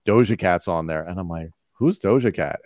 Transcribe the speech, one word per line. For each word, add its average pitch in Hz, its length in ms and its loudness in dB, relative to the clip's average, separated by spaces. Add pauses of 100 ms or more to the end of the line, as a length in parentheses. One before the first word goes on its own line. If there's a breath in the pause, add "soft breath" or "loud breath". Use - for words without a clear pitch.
Doja 110 320 4
Cat's 87 300 0
on 82 200 -2
there, 80 160 -4
and 90 160 -10
I'm 90 100 -8
like, 82 220 -10 (220)
"Who's 165 260 0
Doja 120 340 2
Cat?" 76 320 -6